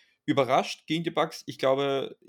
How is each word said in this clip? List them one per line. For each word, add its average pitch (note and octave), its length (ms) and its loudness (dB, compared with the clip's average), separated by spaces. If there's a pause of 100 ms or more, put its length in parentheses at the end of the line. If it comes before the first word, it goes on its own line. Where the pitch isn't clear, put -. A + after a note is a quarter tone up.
(240)
überrascht C#3 640 0
gegen D#3+ 160 -2
die E3 80 -4
Bucks. D#3+ 340 -2
Ich C3+ 100 -12
glaube, C#3 640 0 (100)